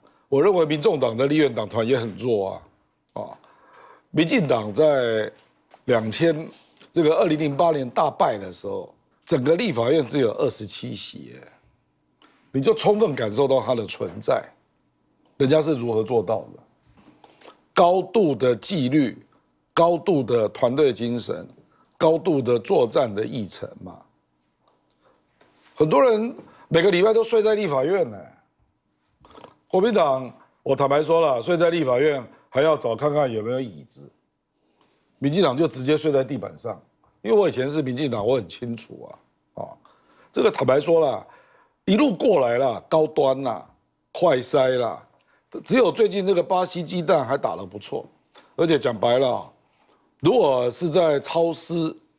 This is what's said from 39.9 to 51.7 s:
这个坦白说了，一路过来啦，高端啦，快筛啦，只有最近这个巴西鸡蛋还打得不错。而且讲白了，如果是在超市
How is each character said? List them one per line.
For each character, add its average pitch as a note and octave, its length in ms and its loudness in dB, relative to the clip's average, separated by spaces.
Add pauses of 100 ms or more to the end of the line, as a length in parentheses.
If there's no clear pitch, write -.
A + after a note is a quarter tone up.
这 - 100 -2
个 A3 80 4
坦 - 160 -4
白 C3+ 140 4
说 E3 180 2
了， B2+ 260 -2 (600)
一 F#3+ 120 2
路 C#4 160 2
过 F#3+ 280 2
来 A#2+ 180 0
啦， B2+ 300 -2
高 D#3 180 2
端 C#3 380 0
啦， A2 200 -8 (460)
快 D#3 280 2
筛 C3 400 2
啦， F#2+ 220 -4 (640)
只 G#3 120 0
有 G#3 160 4
最 G#3+ 160 2
近 F#3 180 -4
这 G3 80 2
个 E3+ 80 2
巴 F#3 220 0
西 F3 180 -6
鸡 F3 180 -6
蛋 D#3+ 240 2
还 B2+ 140 -2
打 G2 160 -4
得 F#2 100 -10
不 G2+ 140 -14
错。 - 260 -10 (520)
而 E3+ 100 0
且 D#3+ 120 2
讲 A#2+ 180 -4
白 A#2+ 220 2
了， A#2+ 300 -2 (720)
如 F#3+ 160 2
果 C3 340 2
是 E3+ 180 -4
在 D3+ 320 2
超 E3+ 320 0
市 E3 420 -4 (240)